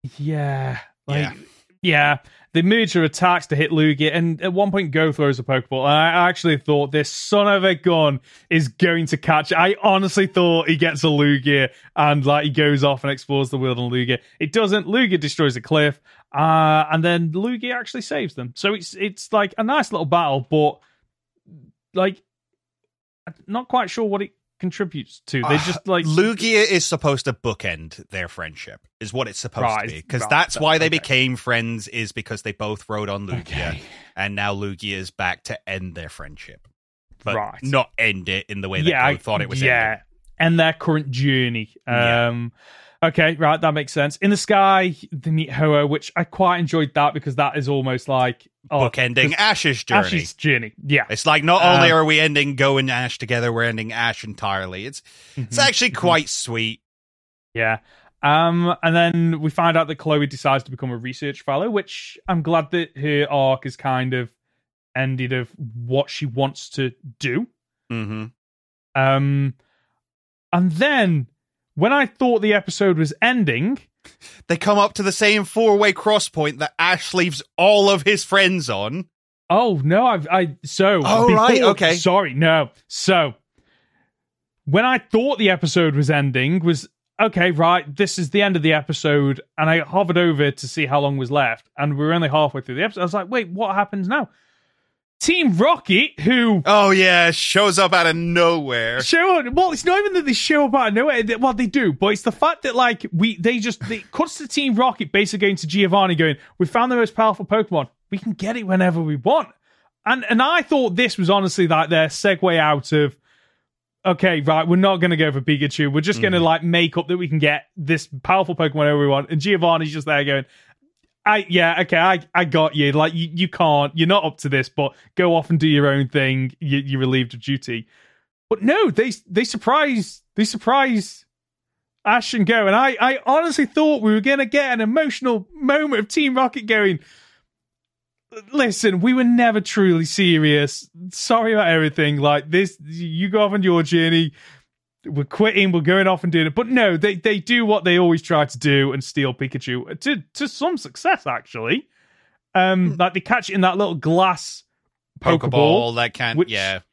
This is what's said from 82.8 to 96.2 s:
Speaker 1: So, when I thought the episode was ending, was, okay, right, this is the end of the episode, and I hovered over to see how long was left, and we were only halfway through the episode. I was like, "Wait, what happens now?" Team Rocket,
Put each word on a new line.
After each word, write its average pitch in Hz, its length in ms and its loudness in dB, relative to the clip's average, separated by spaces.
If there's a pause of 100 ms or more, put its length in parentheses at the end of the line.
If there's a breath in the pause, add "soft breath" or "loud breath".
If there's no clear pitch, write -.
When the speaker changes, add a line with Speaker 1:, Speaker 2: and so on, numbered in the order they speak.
Speaker 1:
So, 165 460 0 (1300)
when 180 200 2
I 254 140 2
thought 240 400 0
the 202 120 4
episode 165 440 2
was 143 160 0
ending, 143 540 0
was, 165 240 0 (320)
okay, 185 320 2
right, 165 440 0
this 196 220 -2
is 156 120 -4
the 202 120 2
end 196 140 2
of 156 60 0
the 160 120 4
episode, 147 680 0 (160)
and 156 140 0
I 165 100 2
hovered 175 380 0
over 147 320 2
to 135 180 -12
see 151 180 -4
how 143 140 0
long 139 160 -2
was 127 140 -6
left, 131 460 -2
and 143 200 -2
we 147 80 -2
were 156 80 0
only 170 160 0
halfway 147 320 0
through 127 160 -10
the 165 80 -2
episode. 208 160 -6
I 180 40 -2
was 175 100 -6
like, 196 160 -4
"Wait, 233 180 -4
what 196 260 -4
happens 202 340 -4
now?" 254 200 -2 (920)
Team 311 360 2
Rocket, 247 640 2